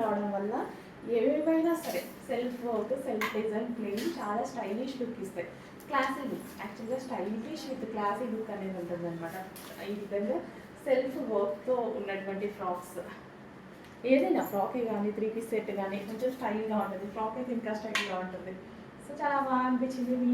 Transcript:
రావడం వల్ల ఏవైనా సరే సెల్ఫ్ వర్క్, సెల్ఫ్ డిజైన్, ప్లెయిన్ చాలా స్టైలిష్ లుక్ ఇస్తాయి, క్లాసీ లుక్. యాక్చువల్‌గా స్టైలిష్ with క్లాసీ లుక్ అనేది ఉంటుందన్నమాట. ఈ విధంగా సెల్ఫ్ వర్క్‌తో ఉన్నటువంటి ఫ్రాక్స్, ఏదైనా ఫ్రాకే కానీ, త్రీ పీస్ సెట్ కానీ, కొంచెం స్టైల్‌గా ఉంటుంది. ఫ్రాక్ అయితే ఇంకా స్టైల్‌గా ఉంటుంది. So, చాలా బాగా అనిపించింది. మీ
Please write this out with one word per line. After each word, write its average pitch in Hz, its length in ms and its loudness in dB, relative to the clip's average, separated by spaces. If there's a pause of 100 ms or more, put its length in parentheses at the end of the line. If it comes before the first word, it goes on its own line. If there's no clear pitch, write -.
రావడం 208 360 2
వల్ల 208 160 0 (680)
ఏవైనా 320 540 6 (100)
సరే - 200 -2 (240)
సెల్ఫ్ 247 400 0
వర్క్, 226 260 2 (120)
సెల్ఫ్ 214 280 0
డిజైన్, 220 400 0
ప్లెయిన్ 220 440 0
చాలా 220 320 0
స్టైలిష్ 240 500 -2
లుక్ 220 260 -2
ఇస్తాయి, 175 240 -6 (360)
క్లాసీ 277 460 2
లుక్. - 180 -6 (120)
యాక్చువల్‌గా 220 420 -4
స్టైలిష్ 226 680 -4
with 240 220 -4
క్లాసీ 208 420 0
లుక్ 220 220 -4
అనేది 190 260 -4
ఉంటుందన్నమాట. 170 540 -4 (560)
ఈ - 100 0
విధంగా 202 360 0 (500)
సెల్ఫ్ 262 300 6 (140)
వర్క్‌తో 202 440 2 (240)
ఉన్నటువంటి 196 580 -2
ఫ్రాక్స్, 180 420 -4 (1120)
ఏదైనా 311 400 8
ఫ్రాకే 202 380 2
కానీ, 208 260 2
త్రీ 214 200 2
పీస్ 226 180 -4
సెట్ 214 260 0
కానీ, 190 180 0 (120)
కొంచెం 226 260 0
స్టైల్‌గా 214 480 0
ఉంటుంది. 190 300 -4
ఫ్రాక్ - 260 -2
అయితే 247 200 -2
ఇంకా 214 200 -2
స్టైల్‌గా 202 460 -2
ఉంటుంది. 185 280 -8 (480)
So, - 100 -12 (100)
చాలా 285 160 4 (100)
బాగా 254 200 4
అనిపించింది. 254 460 2 (100)
మీ 247 100 6